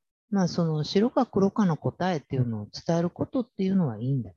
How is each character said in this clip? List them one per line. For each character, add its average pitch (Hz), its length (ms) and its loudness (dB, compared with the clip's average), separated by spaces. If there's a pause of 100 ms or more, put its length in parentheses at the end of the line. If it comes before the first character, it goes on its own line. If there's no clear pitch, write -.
(300)
ま 196 140 2
あ、 170 40 4
そ 170 180 -2
の 156 180 0
白 202 260 2
か 269 160 2
黒 196 260 0
か 220 140 0
の 165 120 2
答 180 360 -2
え 160 40 0
っ 139 40 -8
て - 140 -8
い 131 40 2
う 123 80 2
の 110 160 -4
を 104 80 -12
伝 - 280 -2
え - 20 2
る 170 80 0
こ - 160 -6
と - 160 -2
っ 226 80 -6
て - 140 -4
い 190 60 2
う 190 60 2
の 180 120 2
は 110 120 -4
い 123 100 -2
い 139 40 0
ん 127 100 0
だ 92 140 -14